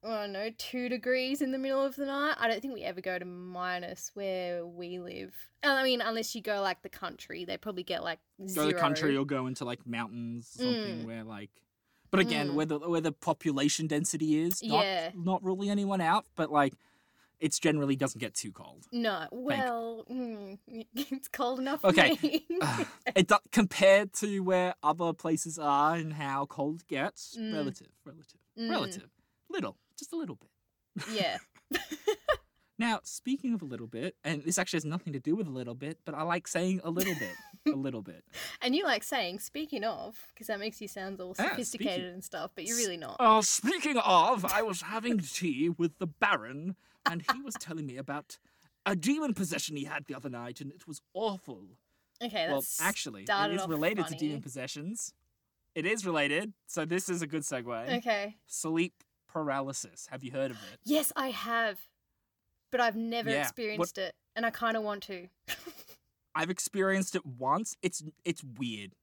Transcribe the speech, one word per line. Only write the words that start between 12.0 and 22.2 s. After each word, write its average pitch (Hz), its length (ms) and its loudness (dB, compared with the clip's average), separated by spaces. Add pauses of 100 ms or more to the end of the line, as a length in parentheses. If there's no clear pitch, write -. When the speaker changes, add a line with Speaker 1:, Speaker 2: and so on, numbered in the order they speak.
Speaker 2:
but 190 120 6
again, 147 300 2
Speaker 1:
Mm. - 20 -2
Speaker 2:
where 151 120 4
the, 151 140 0
where 165 220 0
the 160 100 2
population 151 760 2
density 151 520 2
is, 175 240 0
not, 220 220 4
Speaker 1:
Yeah. 180 280 -2
Speaker 2:
not 185 300 0
ruling 190 260 0
anyone 196 300 2
out, 170 260 4 (120)
but, 156 120 2
like, 143 240 6 (640)
it's 165 200 0
generally 147 360 4
doesn't 131 220 0
get 107 160 -6
too 107 180 -6
cold. - 400 -18
Speaker 1:
No, 226 280 0
Speaker 2:
Thank 160 120 -6
Speaker 1:
well, 240 800 -2
mm, 220 540 -6
<laughs> - 40 -20 (280)
it's 269 320 -6
cold 254 320 -2
enough 277 260 -2
Speaker 2:
Okay. 185 300 8
Speaker 1:
for - 100 -2